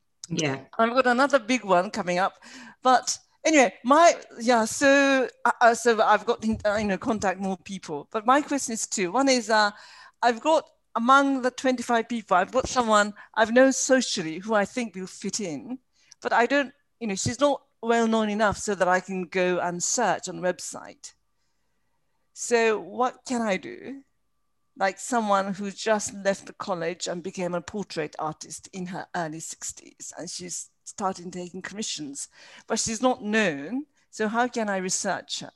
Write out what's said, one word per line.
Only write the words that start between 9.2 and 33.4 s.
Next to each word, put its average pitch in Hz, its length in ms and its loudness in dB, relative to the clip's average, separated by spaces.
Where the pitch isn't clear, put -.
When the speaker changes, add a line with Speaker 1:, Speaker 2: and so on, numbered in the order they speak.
Speaker 2:
is, 247 220 2
uh, 214 220 4
I've 233 180 2
got, 311 260 2
among 269 460 4
the 247 100 0
twenty-five 240 560 0
people, 214 300 0
I've 185 140 0
got 247 180 -2
someone 214 440 2
I've 190 160 2
known 262 220 8
socially 196 680 0
who 214 140 -4
I 202 100 4
think 226 320 -6
will 190 120 -8
fit - 340 -8
in. 175 380 -8
But 247 100 -4
I 226 140 4
don't, 269 260 0
you 233 60 -6
know, 196 80 -2
she's 233 240 -6
not 285 220 2
well 233 240 2
known 220 220 0
enough 208 300 0
so 208 160 -4
that 180 120 2
I 185 120 4
can 185 240 -6
go 180 360 0
and 175 220 -4
search 190 480 -2
on 165 100 -10
the 180 140 -2
website. - 600 -14
So 226 460 0
what 208 480 -4
can 247 140 -2
I 208 160 0
do? 269 460 -12
Like 190 220 -2
someone 202 560 0
who 202 160 -8
just 214 420 -2
left 196 320 -4
the - 80 -18
college 175 540 -6
and 175 160 -6
became 180 320 -6
a 175 60 -4
portrait 170 580 -8
artist - 520 -10
in 185 160 -10
her 180 280 -10
early 160 240 -6
sixties, - 760 -16
and 160 140 -14
she's - 400 -12
starting 185 480 -8
taking 180 320 -12
commissions, 151 640 -10
but 220 100 -4
she's 226 240 -4
not 254 220 0
known. 208 640 -2